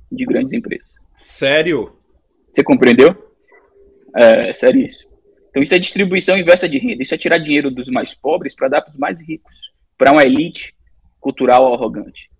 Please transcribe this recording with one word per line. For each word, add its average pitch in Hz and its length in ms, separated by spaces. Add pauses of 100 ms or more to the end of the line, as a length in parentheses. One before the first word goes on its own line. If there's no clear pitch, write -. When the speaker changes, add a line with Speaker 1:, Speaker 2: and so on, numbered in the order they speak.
(120)
Speaker 1:
de 127 140
grandes - 260
empresas. - 360 (280)
Speaker 2:
Sério? 143 800 (560)
Speaker 1:
Você 143 120
compreendeu? 127 500 (1000)
É, 117 380
sério 131 320
isso. - 220 (440)
Então 135 120
isso 147 120
é 180 40
distribuição 185 580
inversa 180 320
de 135 100
renda, 220 240
isso 143 120
é - 40
tirar 170 200
dinheiro 147 320
dos 123 180
mais 123 260
pobres 147 400
pra 135 140
dar 143 140
pros 147 160
mais 165 240
ricos, 160 340 (420)
pra 131 120
uma 147 140
elite 151 500 (460)
cultural 127 520
arrogante. 110 680